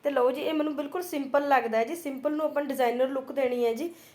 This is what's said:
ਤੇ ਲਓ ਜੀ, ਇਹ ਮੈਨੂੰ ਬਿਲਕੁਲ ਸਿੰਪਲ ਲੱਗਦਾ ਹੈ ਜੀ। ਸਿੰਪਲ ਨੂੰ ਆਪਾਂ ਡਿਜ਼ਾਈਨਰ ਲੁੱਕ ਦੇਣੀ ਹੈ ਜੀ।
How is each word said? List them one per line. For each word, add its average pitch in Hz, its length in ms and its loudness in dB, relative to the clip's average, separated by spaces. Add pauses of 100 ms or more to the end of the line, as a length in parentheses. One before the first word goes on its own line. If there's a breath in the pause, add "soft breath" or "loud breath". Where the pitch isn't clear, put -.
ਤੇ 294 60 2
ਲਓ 254 200 4
ਜੀ, 254 100 -4
ਇਹ 311 140 0
ਮੈਨੂੰ 302 220 0
ਬਿਲਕੁਲ 294 260 -4
ਸਿੰਪਲ 285 460 0
ਲੱਗਦਾ 233 300 4
ਹੈ 226 60 2
ਜੀ। 320 120 -4
ਸਿੰਪਲ 285 400 -4
ਨੂੰ 311 80 -2
ਆਪਾਂ 294 180 0
ਡਿਜ਼ਾਈਨਰ 254 460 2
ਲੁੱਕ 269 240 -6
ਦੇਣੀ 247 320 0
ਹੈ 226 100 2
ਜੀ। 330 200 -6 (200 loud breath)